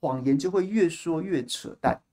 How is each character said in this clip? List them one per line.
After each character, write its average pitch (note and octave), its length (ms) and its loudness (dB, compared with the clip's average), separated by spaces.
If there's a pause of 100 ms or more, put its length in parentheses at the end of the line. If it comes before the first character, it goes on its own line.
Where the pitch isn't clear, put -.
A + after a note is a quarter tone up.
谎 C3 240 -2
言 C#3 140 4
就 F3+ 120 0
会 F#3 140 2
越 G3 240 2
说 E3 320 -2
越 F3 240 -2
扯 - 360 -10
淡。 B2 200 0 (120)